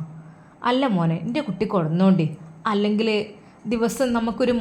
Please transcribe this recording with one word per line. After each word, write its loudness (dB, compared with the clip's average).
അല്ല 2
മോനെ, 2
എൻ്റെ -2
കുട്ടി -4
കൊണ്ടുവന്നോണ്ടി, 4
അല്ലെങ്കിൽ 0
ദിവസം 0
നമുക്കൊരു 0